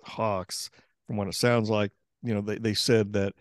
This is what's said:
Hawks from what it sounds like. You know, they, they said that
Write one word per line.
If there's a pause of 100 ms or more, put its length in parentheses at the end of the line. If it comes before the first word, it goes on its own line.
Hawks (380)
from
what
it
sounds
like. (320)
You
know,
they,
they
said
that